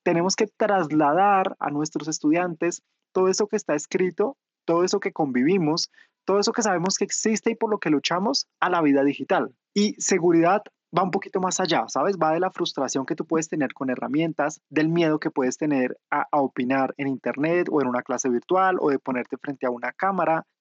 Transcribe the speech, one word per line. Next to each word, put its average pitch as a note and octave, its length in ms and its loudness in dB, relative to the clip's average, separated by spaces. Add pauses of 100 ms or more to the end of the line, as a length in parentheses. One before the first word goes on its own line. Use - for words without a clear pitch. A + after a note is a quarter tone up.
Tenemos F3 340 0
que A3 100 0
trasladar F#3 1120 2
a - 120 -4
nuestros D3+ 380 -6
estudiantes E3+ 760 0 (300)
todo F#3 160 2
eso F#3+ 180 2
que A3 100 -2
está G3+ 180 -2
escrito, F#3 640 -2 (260)
todo E3+ 200 2
eso G3 160 0
que G3 120 -6
convivimos, D#3 800 0 (340)
todo G3 160 2
eso G#3+ 120 0
que A#3+ 100 -2
sabemos F#3 340 0
que - 80 -2
existe - 460 -2
y A3+ 60 -2
por A3+ 120 -2
lo G#3 100 -2
que E3+ 120 -2
luchamos F#3 560 0 (120)
a F3+ 120 2
la F3 100 2
vida C#3 240 4
digital. C#3 500 0 (200)
Y G#3 200 2
seguridad F3 680 2 (340)
va F3 60 2
un F#3 80 0
poquito F#3+ 300 -4
más F#3 180 -2
allá, D#3+ 300 0
¿sabes? F3+ 280 0
Va D#3+ 160 2
de E3 60 0
la F#3 120 -2
frustración C#3 560 -4
que D#3 100 -4
tú E3 100 -6
puedes D#3+ 220 -2
tener C#3+ 240 -2
con C3+ 160 -6
herramientas, D3 800 -2
del D#3 200 0
miedo D#3+ 300 2
que D3+ 120 -4
puedes B2+ 260 0
tener C#3 420 -2 (120)
a, C#3+ 200 -2
a D3+ 100 2
opinar C3+ 580 -2
en C#3 100 -4
Internet C#3 640 -2
o D3 80 2
en B2+ 80 0
una B2 140 -2
clase C3 260 -4
virtual F3+ 520 2
o D3 100 2
de C#3 80 0
ponerte B2+ 400 -6
frente C3+ 280 -8
a B2 40 0
una A#2+ 220 -6
cámara, E3+ 520 0 (160)